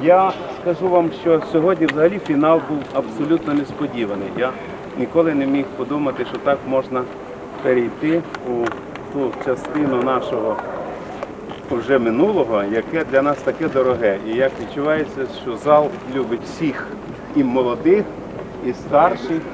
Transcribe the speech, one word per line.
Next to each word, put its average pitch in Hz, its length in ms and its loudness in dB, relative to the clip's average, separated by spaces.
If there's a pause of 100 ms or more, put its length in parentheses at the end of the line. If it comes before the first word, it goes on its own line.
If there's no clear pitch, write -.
Я 185 280 6 (300)
скажу 175 280 0
вам, 175 200 4 (120)
що 160 200 4 (100)
сьогодні 165 340 4
взагалі 160 420 4
фінал 156 420 4
був 151 100 -2 (140)
абсолютно 143 600 -2
несподіваний. 120 720 -4 (100)
Я 123 120 0 (480)
ніколи 160 360 2
не 139 120 2
міг 139 200 2
подумати, 131 600 -2
що 127 120 -8
так 139 200 2 (100)
можна 131 340 0 (640)
перейти 131 580 2 (280)
у 120 160 0 (480)
ту 135 180 -2 (140)
частину 131 580 0
нашого 127 520 0 (1160)
вже 127 280 2
минулого, 120 720 2
яке 131 400 -2
для 135 100 6
нас 143 160 2
таке 147 300 -2
дороге. 117 500 2 (100)
І 113 60 -2
як 131 180 2 (100)
відчувається, 143 600 -2 (220)
що 123 140 -6
зал 151 300 6 (280)
любить 120 280 -2
всіх, - 440 -4 (480)
і 143 80 4
молодих, 131 600 4 (600)
і 123 80 -2
старших 160 680 2 (120)